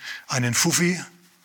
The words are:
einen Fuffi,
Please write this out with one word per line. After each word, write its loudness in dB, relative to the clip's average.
einen 0
Fuffi, 2